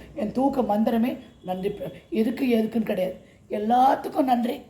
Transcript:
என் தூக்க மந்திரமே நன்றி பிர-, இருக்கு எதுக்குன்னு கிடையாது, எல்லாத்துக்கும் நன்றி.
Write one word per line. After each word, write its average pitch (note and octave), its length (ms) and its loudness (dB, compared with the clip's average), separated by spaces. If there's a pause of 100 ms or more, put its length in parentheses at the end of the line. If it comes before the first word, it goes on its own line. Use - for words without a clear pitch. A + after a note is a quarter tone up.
(160)
என் G#3+ 160 -4
தூக்க C4+ 300 2
மந்திரமே A3+ 560 2 (260)
நன்றி F#3 260 -4
பிர-, - 240 -8 (160)
இருக்கு A#3 360 0
எதுக்குன்னு A3 460 0
கிடையாது, F#3 260 -2 (320)
எல்லாத்துக்கும் B3+ 800 2
நன்றி. A#3+ 380 0